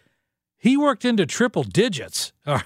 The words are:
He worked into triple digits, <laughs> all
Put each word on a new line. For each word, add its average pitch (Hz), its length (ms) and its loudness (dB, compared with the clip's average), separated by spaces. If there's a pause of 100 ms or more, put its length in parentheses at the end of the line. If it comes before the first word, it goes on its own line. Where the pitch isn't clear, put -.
(580)
He 254 180 4
worked 285 280 0
into 233 200 2
triple 220 380 -2
digits, 123 760 -2
<laughs> - 80 -20
all 143 200 0